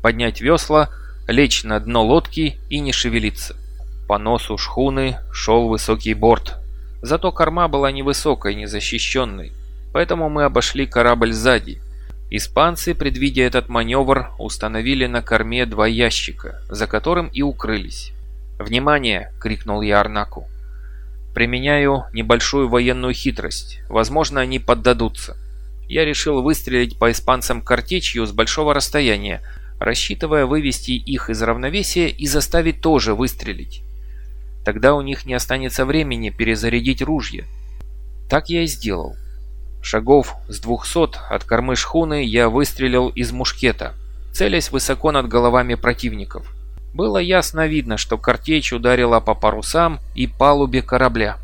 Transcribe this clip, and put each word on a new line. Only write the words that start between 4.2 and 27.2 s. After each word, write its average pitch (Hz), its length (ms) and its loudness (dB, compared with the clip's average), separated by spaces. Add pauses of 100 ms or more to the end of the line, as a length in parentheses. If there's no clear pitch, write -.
шхуны 135 580 0 (160)
шел 117 360 4
высокий 110 460 0
борт. 113 440 4 (440)
Зато 165 300 0
корма 165 340 2
была 139 240 2
невысокой, 139 640 0
незащищенной, 104 1000 -4 (400)
поэтому 165 360 0
мы 151 160 2
обошли 135 420 2
корабль 117 460 4
сзади. 113 480 2 (500)
Испанцы, 165 640 0
предвидя 131 480 2
этот 123 260 2
маневр, 123 680 0
установили 113 680 -2
на 120 140 -2
корме 117 460 0
два 110 200 2
ящика, - 800 -2
за 104 180 -2
которым 165 420 0
и 139 140 -4
укрылись. - 680 -4 (460)
«Внимание!» 117 800 0
крикнул 107 440 -4
я 104 180 6
Арнаку. 104 480 -2 (840)
«Применяю 135 720 2 (100)
небольшую 120 560 2
военную 123 420 2
хитрость. - 760 -6
Возможно, 135 520 2
они 127 180 -2
поддадутся». 117 760 2 (520)
Я 156 180 0
решил 147 340 0
выстрелить 127 580 0
по 117 140 4
испанцам 123 480 0